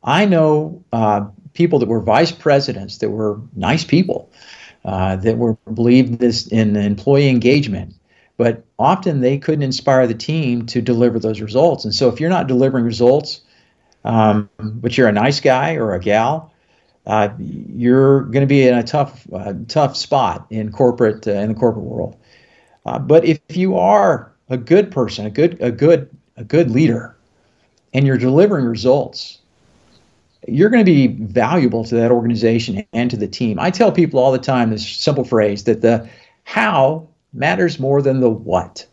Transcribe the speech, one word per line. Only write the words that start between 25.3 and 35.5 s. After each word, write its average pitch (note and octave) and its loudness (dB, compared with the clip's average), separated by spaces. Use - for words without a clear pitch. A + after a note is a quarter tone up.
good, E3+ -2
a A#2+ -2
good, C#3+ 2
a A2+ -14
good D3 0
leader, A#2 0
and C3+ 2
you're C3+ 2
delivering C#3 2
results, A#2 -2
you're F3+ 2
gonna A#3 4
be C#3+ 6
valuable A2+ 0
to A#2 -2
that A#2 2
organization A2+ 0
and A#2+ -2
to B2 -6
the G#2+ -6
team. A2 -4
I F3 -2
tell F#3+ 2
people D3 0
all C3+ 4
the C3 0
time B2+ 0
this G#2+ -6
simple C#3+ -2
phrase G#2 0